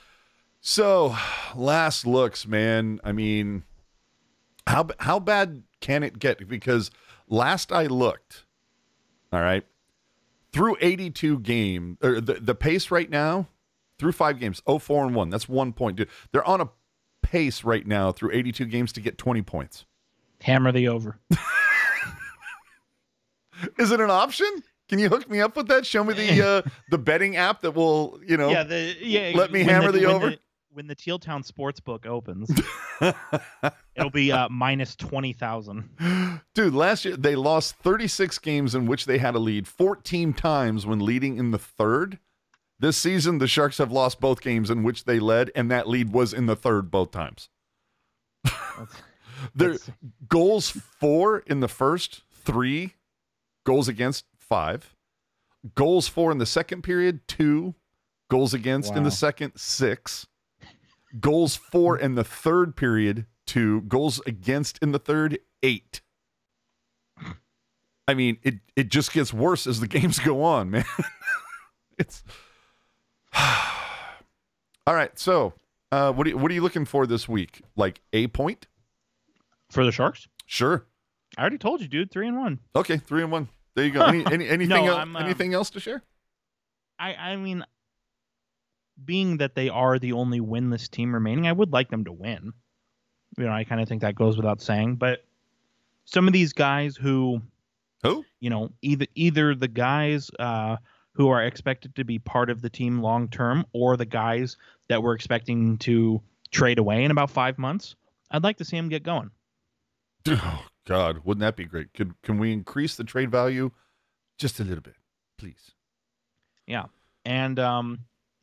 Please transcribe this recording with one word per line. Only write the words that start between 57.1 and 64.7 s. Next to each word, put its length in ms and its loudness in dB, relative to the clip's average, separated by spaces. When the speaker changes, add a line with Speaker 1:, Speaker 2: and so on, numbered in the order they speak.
Speaker 1:
two, 480 0
goals 240 2
against 400 -2
in 100 0
the 60 2
Speaker 2:
Wow. 60 -2
Speaker 1:
second, 400 -4
six, 720 -4
goals 360 2
for 420 2
in 180 -2
the 80 2
third 520 0
period, 500 0
two, 360 0
goals 440 -2
against 560 -4